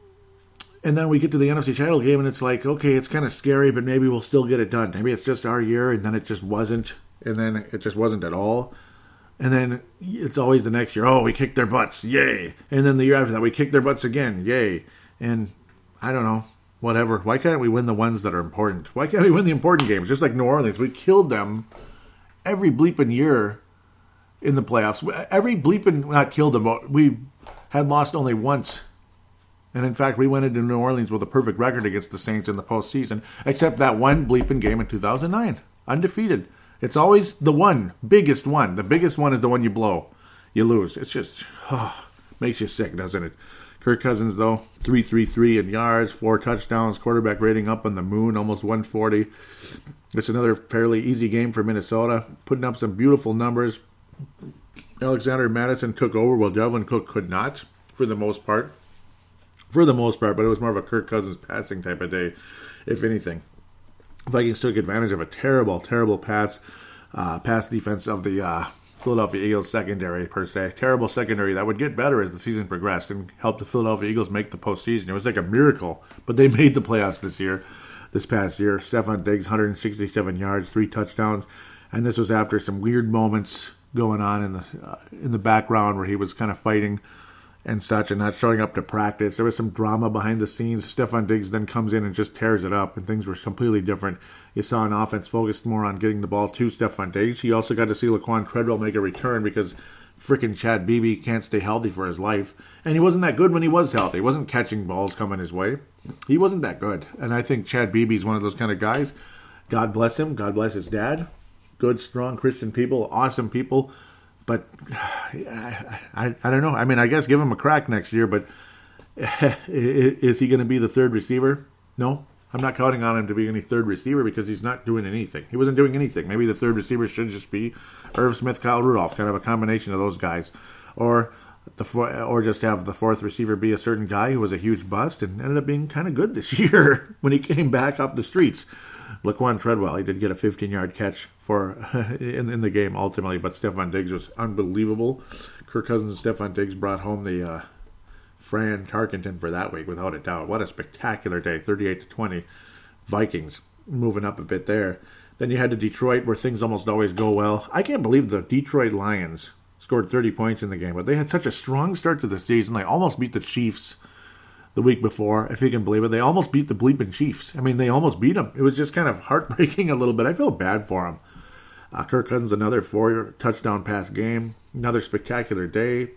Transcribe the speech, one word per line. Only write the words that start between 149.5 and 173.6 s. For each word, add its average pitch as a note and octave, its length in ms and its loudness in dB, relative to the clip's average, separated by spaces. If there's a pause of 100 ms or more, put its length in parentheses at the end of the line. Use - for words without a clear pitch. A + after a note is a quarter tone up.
that F2+ 220 -6
week, D#2+ 140 -10
without F2 280 -6
a D2+ 40 -10
doubt. E2 300 -8
What G#2+ 120 -4
a F#2+ 60 -6
spectacular - 760 -8
day, E2 180 -4
thirty-eight G2 440 -4
to - 40 -20
twenty. F#2 380 -8 (640)
Vikings G2+ 560 -4 (240)
moving A#2 400 -2
up G2+ 120 -6
a F2+ 40 -12
bit F2+ 240 -6
there. G2 340 -2 (380)
Then B2 120 -4
you B2+ 60 0
had B2 140 0
to A#2+ 60 -2
Detroit, B2 500 0
where A2 100 0
things A#2 260 -4
almost G#2+ 240 -2
always G#2 280 2
go G#2+ 160 2
well. G#2 420 0
I F3 100 0
can't C4+ 200 -2
believe B2+ 260 4
the G2 140 -2
Detroit C3 500 0
Lions G2 600 -4 (260)
scored A2 320 -2
thirty A#2 200 2
points A2+ 320 -2
in G#2 60 -6
the G2 80 -8
game, F2 180 -6
but F2+ 120 -4
they C#3+ 100 2
had D3+ 140 -2
such F3 160 -2
a A#2 40 -2
strong C#3+ 460 -4
start E3 240 -2
to A#2+ 60 -2
the F#2+ 120 -4
season. A2+ 360 0
They G#2 80 -2
almost D3+ 360 0
beat A#2+ 140 -4
the A2 80 -4
Chiefs - 560 -6 (800)
the - 80 0
week B2 180 6
before, G#2+ 520 0
if - 100 -4
you C3 80 4
can A2+ 140 0
believe G#2+ 200 2
it. A#2 60 0
They A2+ 100 2
almost D#3+ 320 2
beat C#3+ 160 2
the A2+ 60 -4
bleeping A#2+ 380 2
Chiefs. - 440 -4
I C3+ 40 -6
mean, B2+ 160 0
they B2+ 120 2
almost C3 320 2
beat D3+ 160 4
'em. C#3 200 -2
It C3+ 60 0
was C3+ 140 4
just D3 160 -2
kind E3 160 0
of F#2 120 -2
heartbreaking E3 680 0
<laughs> - 0 -
a C#3+ 40 2
little B2 200 2
bit. A#2 120 2
I E3+ 80 0
feel C#4 160 2
bad G2+ 360 -2
for F#2 200 -2
'em. E2 140 -10 (720)
Uh, - 120 -6
Kirk B2 240 0
Cousins, A#2+ 240 -2
another G#2+ 300 2
four A2 560 0
touchdown A2 460 -2